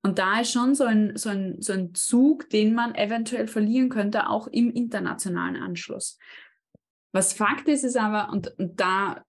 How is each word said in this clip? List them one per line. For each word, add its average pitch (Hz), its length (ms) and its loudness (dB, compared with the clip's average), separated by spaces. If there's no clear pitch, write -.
Und 196 160 0
da 196 220 2
ist 240 100 -2
schon 254 240 2
so 277 80 2
ein, 214 320 2
so 214 140 -6
ein, 190 300 -4
so 202 140 -4
ein 180 220 -4
Zug, 277 560 4
den 214 240 4
man 240 180 -2
eventuell 220 540 -2
verlieren 233 420 2
könnte, 214 400 0
auch 214 180 -2
im 240 240 2
internationalen 185 840 -4
Anschluss. - 640 -8
Was 190 220 0
Fakt 220 340 0
ist, 277 160 2
ist 254 140 0
aber, 214 340 0
und, 196 280 -4
und 175 200 -6
da 190 500 0